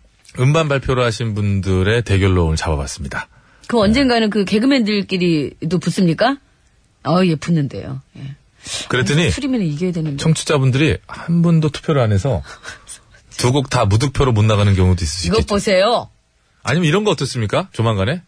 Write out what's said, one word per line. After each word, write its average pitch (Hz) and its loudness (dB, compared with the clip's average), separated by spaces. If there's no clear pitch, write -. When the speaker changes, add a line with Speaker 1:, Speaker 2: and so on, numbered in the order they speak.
Speaker 1:
음반 151 2
발표를 131 0
하신 113 -2
분들의 101 0
대결로 95 2
오늘 78 0
잡아봤습니다. - -6
Speaker 2:
그럼 220 2
언젠가는 233 2
그 202 0
개그맨들끼리도 190 0
붙습니까? 190 0
어, 175 2
예, 165 2
붙는데요. 139 -4
예. 139 -14
Speaker 1:
그랬더니 139 2
Speaker 2:
수림이는 254 -2
이겨야 160 -2
되는데. 156 -4
Speaker 1:
청취자분들이 135 2
한 - -2
분도 165 4
투표를 143 0
안 107 2
해서 95 0
두 123 2
곡 139 -2
다 123 0
무득표로 127 2
못 107 2
나가는 104 4
경우도 90 2
있을 80 0
수 165 -4
Speaker 2:
이것 208 2
Speaker 1:
있겠죠. - 0
Speaker 2:
보세요. 196 0
Speaker 1:
아니면 156 2
이런 202 2
거 208 2
어떻습니까? 131 -2
조만간에 113 0